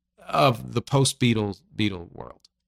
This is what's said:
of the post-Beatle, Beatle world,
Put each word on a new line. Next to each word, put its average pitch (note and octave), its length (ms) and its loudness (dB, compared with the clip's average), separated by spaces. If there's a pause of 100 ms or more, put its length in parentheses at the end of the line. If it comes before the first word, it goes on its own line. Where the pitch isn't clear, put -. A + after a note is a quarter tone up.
(280)
of B2 460 2
the A#2 80 -2
post-Beatle, A2+ 800 0 (160)
Beatle G2 380 -4
world, - 340 -18 (200)